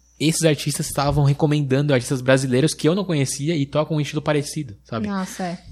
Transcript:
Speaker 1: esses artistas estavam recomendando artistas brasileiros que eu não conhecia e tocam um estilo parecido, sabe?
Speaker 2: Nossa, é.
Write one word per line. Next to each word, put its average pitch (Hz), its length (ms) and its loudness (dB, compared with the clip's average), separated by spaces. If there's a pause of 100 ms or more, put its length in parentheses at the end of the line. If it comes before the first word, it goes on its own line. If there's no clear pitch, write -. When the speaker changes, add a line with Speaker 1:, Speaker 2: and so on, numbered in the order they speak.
(180)
Speaker 1:
esses 160 260 0
artistas 151 420 0
estavam 143 380 0
recomendando 143 680 2
artistas 127 280 0
brasileiros 131 520 2
que - 160 0
eu 165 60 4
não 202 100 -2
conhecia 147 520 -2
e 139 100 0
tocam 156 300 -2
um 151 40 2
estilo 147 220 -4
parecido, 147 640 -2
sabe? 117 240 -4
Speaker 2:
Nossa, 190 340 -6
é. 180 160 -6 (140)